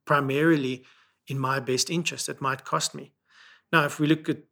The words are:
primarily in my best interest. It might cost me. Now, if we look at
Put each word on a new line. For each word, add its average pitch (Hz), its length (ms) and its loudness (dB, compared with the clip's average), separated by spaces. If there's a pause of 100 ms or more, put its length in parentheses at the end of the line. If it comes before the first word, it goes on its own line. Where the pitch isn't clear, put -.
primarily 139 800 2 (420)
in 135 120 -6
my 135 220 0
best 127 280 -2
interest. 165 400 -4
It - 140 -10
might 135 240 -4
cost - 280 -2
me. - 180 -16 (600)
Now, 156 140 6
if 143 120 -6
we 151 80 2
look 156 220 2
at 151 240 -4